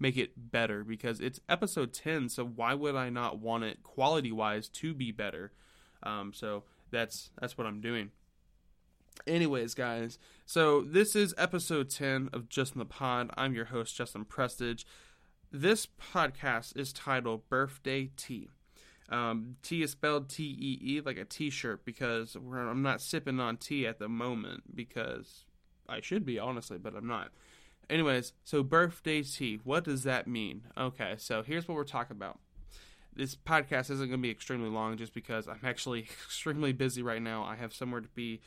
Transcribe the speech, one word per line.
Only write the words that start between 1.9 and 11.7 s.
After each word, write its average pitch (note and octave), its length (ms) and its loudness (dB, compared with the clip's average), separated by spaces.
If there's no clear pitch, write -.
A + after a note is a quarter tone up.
ten, D#3 360 -2
so B2 160 -4
why A#2+ 300 0
would C#3+ 220 0
I B2+ 120 0
not A#2+ 300 -2
want A2+ 240 0
it - 220 -4
quality-wise A2+ 840 2
to D#3+ 240 -4
be B2 180 -2
better? G2 400 -6
Um, G2+ 300 -4
so G#2 320 -4
that's, - 400 -2
that's B2 160 -4
what A#2 120 -2
I'm G#2 120 -6
doing. A2 300 -2
Anyways, C#3+ 500 4
guys, A#2 440 -2
so D3+ 360 8
this F#3+ 340 6
is G3+ 240 6
episode E3+ 500 2